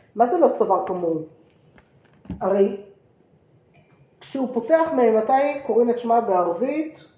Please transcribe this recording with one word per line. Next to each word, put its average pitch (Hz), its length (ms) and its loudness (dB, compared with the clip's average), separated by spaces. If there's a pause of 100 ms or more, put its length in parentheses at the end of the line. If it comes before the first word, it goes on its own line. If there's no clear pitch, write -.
(160)
מה 220 120 4
זה 349 100 0
לא 294 120 6
סבר 185 360 0
כמוהו? 170 360 -4 (1200)
הרי 202 400 0 (1400)
כשהוא 269 320 -6
פותח 320 420 2
מהם, 226 200 4
מתי 220 180 0 (320)
קוראים 233 240 2
את 233 100 -2
שמע 233 200 0
בערבית? 202 840 -2 (140)